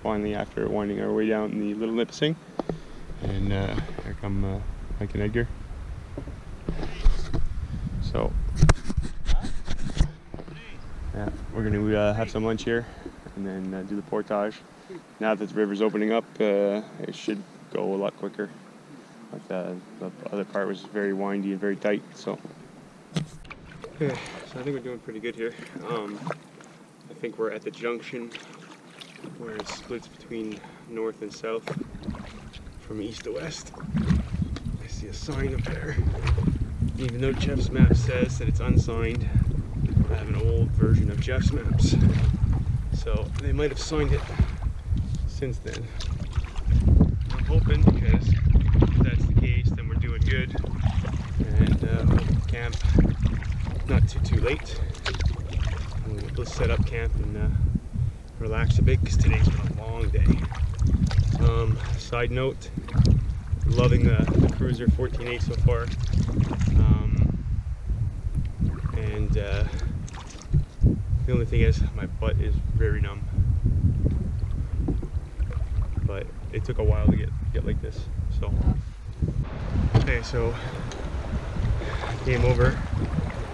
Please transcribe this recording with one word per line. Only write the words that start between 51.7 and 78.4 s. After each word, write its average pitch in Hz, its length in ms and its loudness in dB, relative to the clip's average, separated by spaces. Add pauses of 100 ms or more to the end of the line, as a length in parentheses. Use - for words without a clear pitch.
uh, - 200 0
we'll - 420 4
camp 120 280 -2 (1120)
not - 220 4
too, - 100 -2
too - 220 2
late. - 360 -2 (1300)
We'll, 101 140 -4 (160)
we'll - 100 -4
set 123 240 -2
up 117 160 2
camp 117 300 -2
and, - 220 -2
uh, 107 100 0 (880)
relax 110 400 2
a - 40 6
bit, - 220 6
'cause - 120 0
today's - 320 6
been - 320 0
a - 20 -8
long 113 280 -2
day. - 160 4 (1120)
Um, 117 380 4 (200)
side 120 320 -2
note, 127 400 -2 (960)
loving 123 380 6
the, 117 200 6 (160)
the - 160 6
Cruiser 120 340 2
fourteen 123 400 0
eight 120 120 -2
so 123 120 -2
far. 117 300 4 (960)
Um, - 640 4 (1500)
and, 107 400 0
uh, 101 260 0 (1600)
the 127 60 2
only 123 140 4
thing - 160 4
is, 113 200 6 (140)
my - 100 -2
butt 110 360 0
is - 120 2 (220)
very - 260 4
numb. - 200 -2 (2750)
But 98 220 -2 (240)
it 110 140 -4
took 117 140 -4
a 110 40 0
while 104 240 4
to - 80 6
get, - 140 -2 (240)
get - 120 0
like - 160 -2
this, - 260 -8 (320)
so. 104 140 -2 (1400)